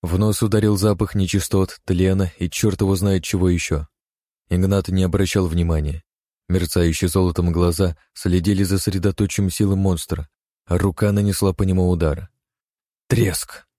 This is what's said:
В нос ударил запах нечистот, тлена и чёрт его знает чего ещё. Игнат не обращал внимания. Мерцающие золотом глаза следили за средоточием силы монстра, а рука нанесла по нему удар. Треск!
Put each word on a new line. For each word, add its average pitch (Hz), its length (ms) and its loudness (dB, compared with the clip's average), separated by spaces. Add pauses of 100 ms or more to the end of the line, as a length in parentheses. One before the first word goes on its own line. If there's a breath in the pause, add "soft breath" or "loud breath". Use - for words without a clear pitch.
В 87 160 -2
нос 107 240 0
ударил 104 360 2
запах 101 380 0
нечистот, 95 680 0
тлена 92 520 0
и 90 120 -4
чёрт - 320 -2
его 98 140 2
знает 95 280 0
чего 92 260 0
ещё. 80 380 -2 (640)
Игнат 95 400 0
не 95 140 2
обращал 92 440 0
внимания. 80 560 -2 (460)
Мерцающие 87 580 0
золотом 87 440 0
глаза 87 460 0 (160)
следили 92 500 0
за 95 160 0
средоточием 98 680 -2
силы 98 260 0
монстра, 95 520 -2 (380)
а 90 120 0
рука 101 340 0
нанесла 101 420 0
по 98 100 -2
нему 92 260 2
удар. 82 400 -2 (760)
Треск! - 580 -2 (140)